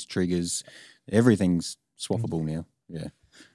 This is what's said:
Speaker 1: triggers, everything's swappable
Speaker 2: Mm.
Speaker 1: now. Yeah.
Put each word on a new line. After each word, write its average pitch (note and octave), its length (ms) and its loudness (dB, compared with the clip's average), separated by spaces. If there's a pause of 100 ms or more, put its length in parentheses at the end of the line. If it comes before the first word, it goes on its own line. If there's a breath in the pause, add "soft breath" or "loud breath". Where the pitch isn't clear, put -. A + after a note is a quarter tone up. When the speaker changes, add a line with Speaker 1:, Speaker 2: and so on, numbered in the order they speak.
Speaker 1:
triggers, F2 560 -2 (460 soft breath)
everything's G2 680 4 (220)
swappable F2+ 440 -4
Speaker 2:
Mm. D#2 40 -4 (100)
Speaker 1:
now. E2 100 -8 (220)
Yeah. D#2+ 200 -12 (460 soft breath)